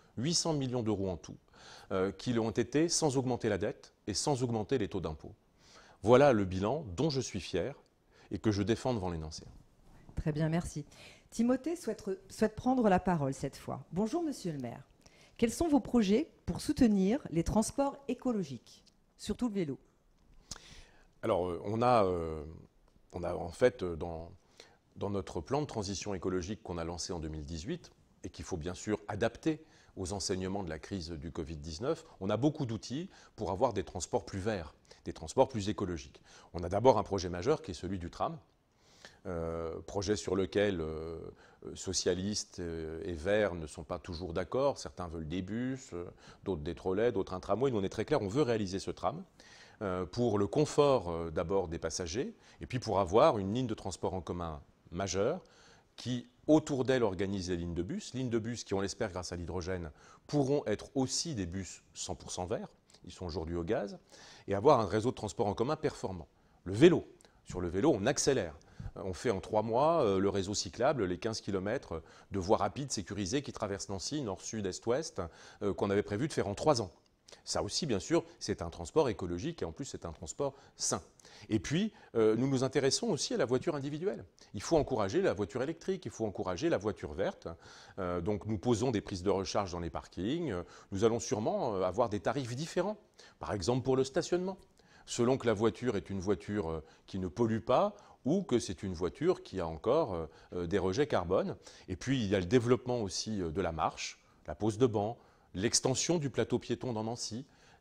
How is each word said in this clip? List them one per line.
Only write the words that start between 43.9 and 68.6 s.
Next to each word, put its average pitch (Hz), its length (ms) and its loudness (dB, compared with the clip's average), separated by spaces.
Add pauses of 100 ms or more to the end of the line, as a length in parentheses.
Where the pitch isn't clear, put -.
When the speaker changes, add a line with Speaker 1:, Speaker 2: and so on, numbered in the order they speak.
Speaker 1:
toujours 85 340 -8
d'accord. 120 440 0
Certains 87 300 -10
veulent 80 200 -8
des 90 140 -2
bus, 123 520 -6
euh, 87 120 -8 (380)
d'autres 90 180 -2
des 80 140 -4
trolleys, 104 360 2
d'autres 95 220 -2
un 92 60 -6
tramway. 113 320 0
Nous, 113 60 0
on 95 60 0
est 95 60 -2
très 110 160 -4
clair, 143 160 0
on 101 60 -2
veut 110 140 0
réaliser 107 380 0
ce 90 120 -4
tram, 139 320 -4 (580)
euh, 92 240 -2
pour 113 320 2
le 101 100 4
confort, 139 640 4
euh, 85 220 -2
d'abord 90 360 0
des 80 120 -6
passagers 92 560 -4 (260)
et - 40 -8
puis 127 140 -4
pour 101 200 0
avoir 113 380 6
une 98 160 0
ligne 127 140 0
de 110 60 -4
transport 98 400 -4
en 92 80 -4
commun 85 400 -6 (300)
majeure 98 500 0 (540)
qui, 123 320 -6 (200)
autour 151 360 4
d'elle, 127 200 4
organise 95 460 0
les 90 80 2
lignes 85 180 -4
de 87 80 0
bus. 170 300 -8
Lignes 127 160 -4
de 113 100 2
bus 107 240 -6
qui, - 100 -4
on 98 80 2
l'espère, 98 300 -4
grâce 87 200 -6
à 90 40 -4
l'hydrogène, 87 560 -6 (340)
pourront 143 420 0
être 104 280 -2
aussi 135 380 -2
des 98 120 -2
bus 92 380 -8 (100)
cent - 220 -6
pour - 160 -14
cent 90 140 -4
verts. 143 240 -4 (360)
Ils 90 60 -14
sont 92 140 -10
aujourd'hui 85 300 -4
au 85 80 -2
gaz. 170 360 -2 (480)
Et 98 80 0
avoir 123 240 8
un 110 60 2
réseau 104 260 2
de - 40 -12
transport 107 320 -2
en 101 60 2
commun 135 220 0
performant. 98 520 -6 (360)
Le 90 100 -4
vélo. 139 340 8 (360)
Sur 90 180 -8
le 90 80 -2
vélo, 104 240 4
on 101 120 0
accélère. 123 520 2 (400)